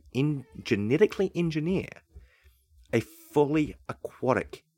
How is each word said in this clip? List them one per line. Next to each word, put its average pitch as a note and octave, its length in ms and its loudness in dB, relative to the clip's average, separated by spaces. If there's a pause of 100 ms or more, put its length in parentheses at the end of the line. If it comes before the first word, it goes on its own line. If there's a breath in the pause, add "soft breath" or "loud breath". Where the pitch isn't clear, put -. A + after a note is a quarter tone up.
(120)
in-, C#3 340 -2 (160)
genetically B2+ 720 2
engineer E3 540 -2 (1040 soft breath)
a A#2 80 4
fully D3 760 0 (140)
aquatic - 760 -4 (140)